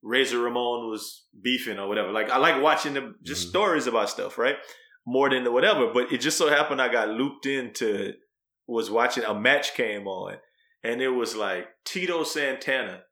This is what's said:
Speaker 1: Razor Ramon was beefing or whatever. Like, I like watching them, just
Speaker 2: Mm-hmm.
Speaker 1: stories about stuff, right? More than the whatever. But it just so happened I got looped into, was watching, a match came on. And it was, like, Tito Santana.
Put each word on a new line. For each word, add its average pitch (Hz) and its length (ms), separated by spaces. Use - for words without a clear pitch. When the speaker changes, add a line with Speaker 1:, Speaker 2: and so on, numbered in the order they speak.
Speaker 1:
Razor 123 360
Ramon 120 500
was - 360
beefing 117 380
or 98 100
whatever. 104 220
Like, 107 180
I 127 80
like 143 240
watching 147 320
them, 127 300
just 147 180
Speaker 2:
Mm-hmm. 87 80
Speaker 1:
stories 170 380
about 110 220
stuff, - 280
right? 135 180
More 131 240
than 131 140
the 120 80
whatever. 135 420
But 123 200
it 120 80
just 151 160
so 160 120
happened 147 320
I 123 100
got 113 180
looped 131 360
into, 113 680
was 117 220
watching, 117 360
a 107 80
match 127 400
came 104 340
on. 95 300
And 120 180
it 131 80
was, 117 260
like, 95 320
Tito 175 400
Santana. 131 880